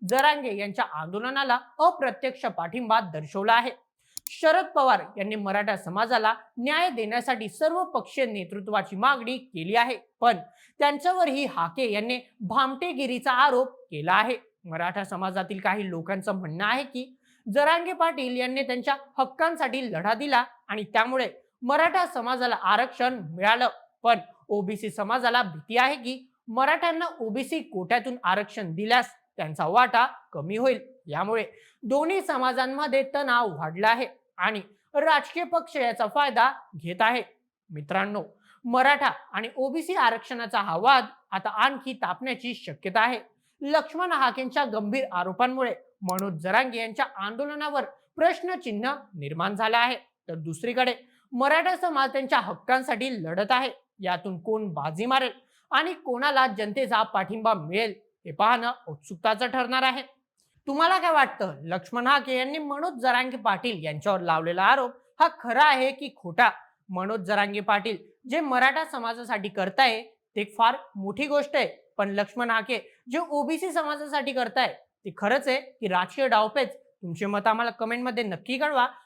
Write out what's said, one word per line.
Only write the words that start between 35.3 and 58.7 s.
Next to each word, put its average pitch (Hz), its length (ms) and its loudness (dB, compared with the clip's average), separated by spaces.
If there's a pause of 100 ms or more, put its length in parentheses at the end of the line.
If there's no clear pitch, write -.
पक्ष 339 320 -4
याचा 233 320 0
फायदा 262 440 2 (240)
घेत 165 240 -8
आहे. 226 240 4 (460)
मित्रांनो, 185 540 -4 (420)
मराठा 262 440 4 (240)
आणि 220 220 -4
ओबीसी 302 400 -4
आरक्षणाचा 233 640 0
हा 185 180 -2
वाद 247 280 4 (260)
आता 190 180 -4
आणखी 254 440 0
तापण्याची 247 600 -6
शक्यता 190 480 -2
आहे. 240 180 2 (420)
लक्ष्मण 311 500 0
हाकेंच्या 262 540 0
गंभीर 214 460 -2
आरोपांमुळे 220 640 -2 (260)
मनोज 185 320 -2
जरांगे 226 460 0
यांच्या 226 260 -4 (100)
आंदोलनावर 285 680 -4 (320)
प्रश्नचिन्ह 285 800 -2 (180)
निर्माण 165 420 -4
झालं 220 220 2
आहे, 240 180 2
तर - 400 -14
दुसरीकडे 233 600 -2 (380)
मराठा 311 420 2
समाज 285 360 0
त्यांच्या 269 280 0
हक्कांसाठी 247 840 -2
लढत 185 280 -2
आहे. 254 180 2 (300)
यातून 180 420 -4
कोण 214 320 -4
बाजी 156 320 -4
मारेल 262 260 2 (400)
आणि 320 220 2
कोणाला 262 540 2
जनतेचा 214 560 0
पाठिंबा 214 500 0
मिळेल, 190 400 -2 (320)
हे 170 60 -12
पाहणं 233 400 2 (160)